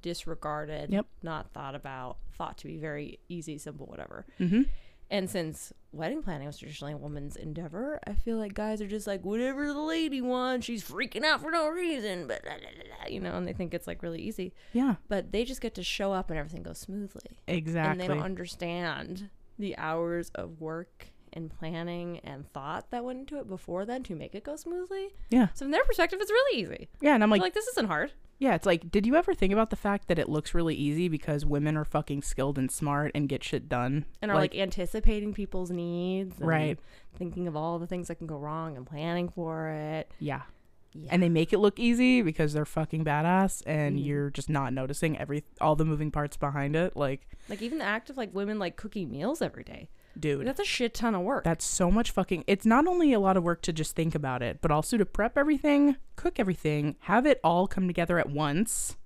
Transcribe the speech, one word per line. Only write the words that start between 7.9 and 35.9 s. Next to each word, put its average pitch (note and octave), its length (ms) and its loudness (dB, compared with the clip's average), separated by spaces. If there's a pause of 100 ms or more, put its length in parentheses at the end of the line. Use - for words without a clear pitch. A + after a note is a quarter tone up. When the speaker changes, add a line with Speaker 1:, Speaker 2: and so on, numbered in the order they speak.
Speaker 1:
I G#3 60 -8
feel A3+ 240 2
like G#3 180 -6
guys G#3+ 260 -4
are G3+ 60 -6
just G#3 200 -6
like, G3 160 -6
"Whatever C4 480 -2
the C#4+ 80 -6
lady D#4 400 -2
wants, B3+ 460 -2
she's A#3 180 -8
freaking A3+ 400 -6
out D4+ 180 2
for D#4 100 -6
no D#4+ 180 2
reason," B3 580 -4
but - 180 -6
la, - 80 -10
la, - 40 -12
la, - 460 -18
la, - 40 -10
you - 120 -8
know, F3+ 180 -4
and F3+ 100 -4
they F3+ 60 -6
think F3 200 -6
it's, E3+ 140 -8
like, E3+ 140 -8
really E3 200 -8
easy. F#3+ 300 -8 (220)
Speaker 2:
Yeah. B3 220 4 (120)
Speaker 1:
But G3+ 240 -4
they A3+ 140 0
just C4 160 -10
get A3+ 140 -8
to F3+ 80 -8
show G3 280 -2
up F#3 200 -2
and D#3 80 -2
everything D#3+ 240 -8
goes E3 160 -12
smoothly. - 580 -12 (100)
Speaker 2:
Exactly. D#3+ 440 0
Speaker 1:
And F3+ 100 -2
they F3+ 60 -4
don't D3 160 0
understand F3+ 1080 -6 (300)
the G3+ 180 -6
hours E3+ 580 -4
of E3 240 -10
work D#3+ 520 -12 (220)
and E3 180 -10
planning F3 720 -8
and C#3+ 300 -14
thought C#3+ 380 -8
that A#3+ 120 -6
went B3+ 160 -8
into C#4 180 -10
it C4 100 -8
before F#3 380 -6
then B3 180 -6
to F3+ 120 -8
make C#3 180 -12
it G3+ 100 -12
go D4 120 -8
smoothly. F#4 540 -8 (200)
Speaker 2:
Yeah. A#3 240 6
Speaker 1:
So C4+ 120 -6
from C#4 60 -2
their G#4 140 4
perspective, F#4 360 2
it's G4+ 100 -2
really A#4 300 4
easy. - 260 -8 (140)
Speaker 2:
Yeah, C#4+ 120 6
and G#3+ 100 8
I'm G#3+ 60 8
Speaker 1:
They're G#3+ 60 8
Speaker 2:
like, G3 120 6
Speaker 1:
like, F4 60 -2
"This G#4+ 140 -2
isn't D4 200 0
hard." E3+ 240 0 (260)
Speaker 2:
Yeah, C4+ 160 4
it's E3 120 0
like, E3+ 260 4
did G#3 140 4
you B3+ 100 6
ever F4+ 180 6
think F#3+ 200 4
about A3 160 4
the G#3 80 -2
fact G3+ 320 0
that E3 100 4
it - 80 2
looks D3+ 260 0
really E3 220 4
easy D3+ 320 2
because D3+ 380 0
women D3 320 4
are D3+ 80 0
fucking D3 360 -2
skilled C3+ 360 0
and C3 120 0
smart D3 460 0
and C#3+ 140 2
get C3+ 160 -2
shit - 240 -4
done? C3 340 0 (180)
Speaker 1:
And G#3+ 80 -2
are, G3+ 60 4
Speaker 2:
Like, D#3 180 4
Speaker 1:
like, - 80 -4
anticipating G#3 720 4
people's F#3 380 -4
needs F3+ 680 -2